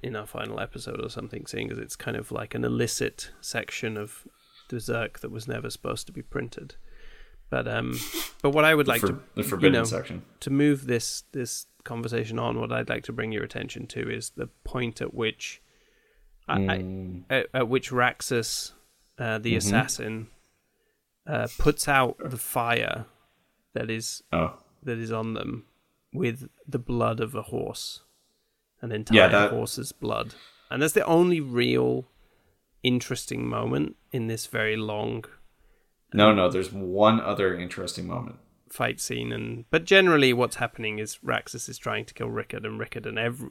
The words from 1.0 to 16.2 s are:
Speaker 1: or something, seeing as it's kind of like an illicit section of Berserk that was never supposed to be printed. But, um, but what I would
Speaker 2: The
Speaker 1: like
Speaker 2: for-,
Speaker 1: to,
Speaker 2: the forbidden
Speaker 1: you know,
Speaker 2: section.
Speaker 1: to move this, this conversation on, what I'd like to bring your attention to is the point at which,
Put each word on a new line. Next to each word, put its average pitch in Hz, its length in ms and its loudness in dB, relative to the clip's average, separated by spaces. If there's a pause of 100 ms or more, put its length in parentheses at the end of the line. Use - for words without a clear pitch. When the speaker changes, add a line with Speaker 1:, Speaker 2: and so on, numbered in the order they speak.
Speaker 1:
or 110 60 -6
something, 113 360 -12
seeing 110 240 -6
as 113 80 -10
it's - 180 -12
kind 113 200 -6
of 110 160 -8
like 113 220 -6
an 120 100 -2
illicit 120 680 -2 (120)
section - 560 -6
of - 280 -12 (440)
Berserk 117 500 -4
that - 100 -10
was 110 160 -10
never 117 220 -6
supposed - 380 -6
to - 60 -16
be - 100 -12
printed. - 540 -8 (760)
But, 123 180 0
um, 120 300 -4 (420)
but 143 100 2
what 151 140 6
I 160 100 8
would 147 120 4
Speaker 2:
The 135 40 4
Speaker 1:
like 117 120 2
Speaker 2:
for-, 101 60 6
Speaker 1:
to, 85 120 -2 (140)
Speaker 2:
the - 80 0
forbidden 92 320 6
Speaker 1:
you 120 60 4
know, 113 40 2
Speaker 2:
section. - 380 -4 (180)
Speaker 1:
to - 100 -8
move 139 360 4
this, - 460 -2
this - 340 -6 (180)
conversation 117 540 -4
on, 120 200 -2
what 117 140 -4
I'd 120 160 -2
like 117 160 -4
to - 80 -8
bring 113 200 -4
your 110 120 -4
attention 117 440 -8
to 113 220 -6
is 110 200 -8
the - 160 -10 (180)
point 120 380 -6
at 120 100 -6
which, - 480 -6 (880)